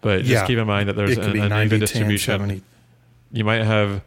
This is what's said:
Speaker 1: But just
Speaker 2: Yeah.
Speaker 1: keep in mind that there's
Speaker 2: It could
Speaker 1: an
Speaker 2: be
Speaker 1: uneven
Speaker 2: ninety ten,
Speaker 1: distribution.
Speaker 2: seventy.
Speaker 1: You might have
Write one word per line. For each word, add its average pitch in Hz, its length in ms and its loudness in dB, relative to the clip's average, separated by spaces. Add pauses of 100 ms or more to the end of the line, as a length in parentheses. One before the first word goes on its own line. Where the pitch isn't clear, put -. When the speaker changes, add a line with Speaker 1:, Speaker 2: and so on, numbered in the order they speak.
Speaker 1:
But 98 200 0
just 127 100 0
Speaker 2:
Yeah. 107 160 2
Speaker 1:
keep 117 120 0
in 110 80 -2
mind 101 220 0
that 98 80 -2
there's 101 160 0
Speaker 2:
It 117 40 2
could 104 100 -4
Speaker 1:
an 101 60 0
Speaker 2:
be 107 80 0
Speaker 1:
uneven 104 180 0
Speaker 2:
ninety 107 120 2
ten, 107 100 2
Speaker 1:
distribution. 107 540 0
Speaker 2:
seventy. 101 280 -4 (720)
Speaker 1:
You 113 120 -2
might 110 200 0
have 104 420 0